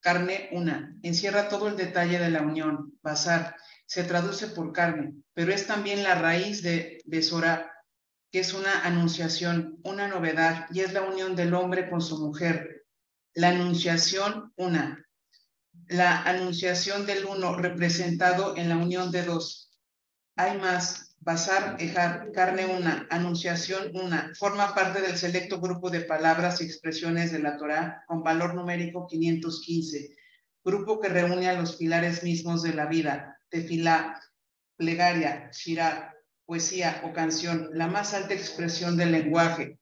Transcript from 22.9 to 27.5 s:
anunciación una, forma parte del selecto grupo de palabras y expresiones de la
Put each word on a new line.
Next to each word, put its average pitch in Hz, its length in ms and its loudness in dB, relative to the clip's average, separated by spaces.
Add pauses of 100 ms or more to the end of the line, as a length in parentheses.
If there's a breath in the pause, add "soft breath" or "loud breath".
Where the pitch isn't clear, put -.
anunciación 175 880 -2
una, 165 440 -2
forma 202 360 0
parte 190 260 2
del 185 160 0
selecto 175 420 -2
grupo 180 300 -2
de 170 140 0
palabras 165 580 2
y 170 40 -4
expresiones 165 680 -2
de 160 60 -4
la 147 180 -2